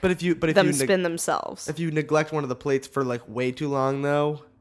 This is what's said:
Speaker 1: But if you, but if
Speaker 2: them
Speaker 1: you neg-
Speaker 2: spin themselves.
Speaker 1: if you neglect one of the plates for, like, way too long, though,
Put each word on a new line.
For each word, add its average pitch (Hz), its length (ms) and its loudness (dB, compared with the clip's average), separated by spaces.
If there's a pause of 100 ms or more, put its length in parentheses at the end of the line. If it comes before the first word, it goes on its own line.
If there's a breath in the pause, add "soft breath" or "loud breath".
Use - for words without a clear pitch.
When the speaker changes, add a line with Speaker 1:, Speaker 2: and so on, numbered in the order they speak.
Speaker 1:
But 185 100 4
if 170 100 -2
you, 170 140 2
but 165 140 0
if 160 60 4
Speaker 2:
them 190 120 6
Speaker 1:
you 143 60 2
neg- 139 80 0
Speaker 2:
spin 185 220 2
themselves. - 640 -4
Speaker 1:
if 156 120 -6
you 170 100 0
neglect 151 420 0
one 151 120 -2
of 131 60 -4
the 127 60 -2
plates 135 300 0
for, - 180 -2
like, 120 240 -4
way 127 240 -2
too 143 180 -4
long, 139 340 0
though, 147 400 0 (180)